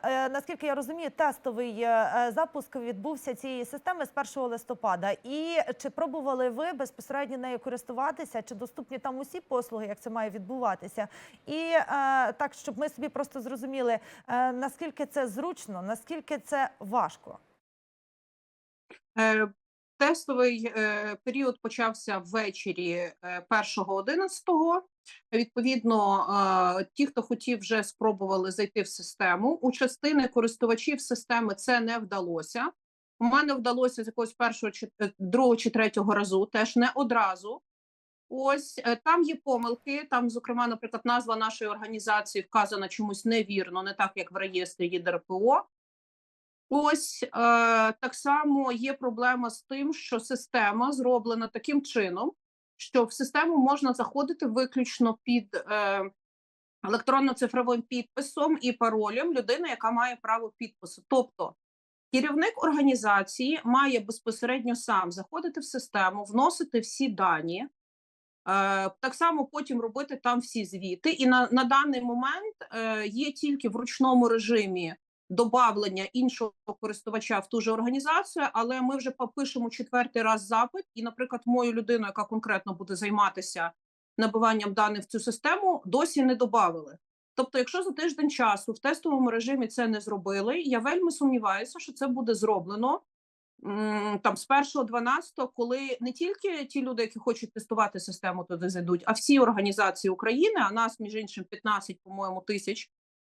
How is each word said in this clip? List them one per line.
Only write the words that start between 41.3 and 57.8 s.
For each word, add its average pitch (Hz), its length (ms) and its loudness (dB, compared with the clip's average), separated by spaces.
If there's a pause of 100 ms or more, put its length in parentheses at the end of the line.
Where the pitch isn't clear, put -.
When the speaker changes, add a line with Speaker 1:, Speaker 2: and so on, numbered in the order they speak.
Speaker 2:
нашої 220 360 -4
організації 214 680 -2
вказана 196 460 0
чомусь 202 380 -6
невірно, 196 580 0
не 196 100 -6
так, 190 220 0
як 180 160 -8
в 185 40 -10
реєстрі 185 520 -4
єдерпо. 185 760 0 (1080)
Ось, 294 540 0
е, - 40 -4 (640)
так 254 240 -6
само 285 560 2
є 254 220 -2
проблема 247 560 0
з - 120 -14
тим, 277 320 -4
що - 260 -4
система 240 720 0
зроблена 233 560 0
таким 277 340 -2
чином, 214 500 -2 (480)
що - 260 2
в 226 80 -6
систему 302 440 2
можна 269 360 4
заходити 277 520 -2
виключно 240 800 2
під, 240 320 0
е, 196 560 -2 (720)
електронно-цифровим 247 960 2